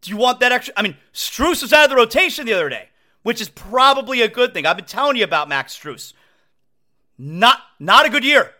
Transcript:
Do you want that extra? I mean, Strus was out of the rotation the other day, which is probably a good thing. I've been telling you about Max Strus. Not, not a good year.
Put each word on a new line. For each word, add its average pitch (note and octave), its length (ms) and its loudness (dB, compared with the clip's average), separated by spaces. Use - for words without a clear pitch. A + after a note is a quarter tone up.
Do F3+ 100 -14
you G#3 60 -10
want B3 240 0
that B3 100 2
extra? B3 240 -4
I G3+ 60 -4
mean, F#3 160 -4
Strus - 480 -4
was B3 100 -4
out D4+ 140 6
of C#4 40 4
the C4+ 60 -2
rotation C#4 500 0
the A3+ 80 -4
other E3 160 -2
day, A2 200 -12
which A3+ 180 -6
is - 80 -12
probably C4 720 0
a A3 60 2
good B3 260 -2
thing. D#3 120 -6
I've E3+ 120 0
been G3 80 -16
telling C4+ 320 -4
you A3 60 0
about D3+ 260 -2
Max C#3 280 -6
Strus. - 360 -16
Not, E3+ 420 0
not G#3+ 260 4
a D4 40 0
good B3 140 -2
year. C4+ 360 2